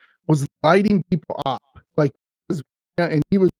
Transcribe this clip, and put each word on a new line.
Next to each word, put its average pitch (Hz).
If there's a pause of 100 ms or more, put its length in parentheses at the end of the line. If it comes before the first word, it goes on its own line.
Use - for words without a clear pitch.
(280)
was 143 (180)
lighting 190
people -
up. 156 (360)
Like, 147 (380)
was, 151 (380)
and 160
he 202
was, 185 (100)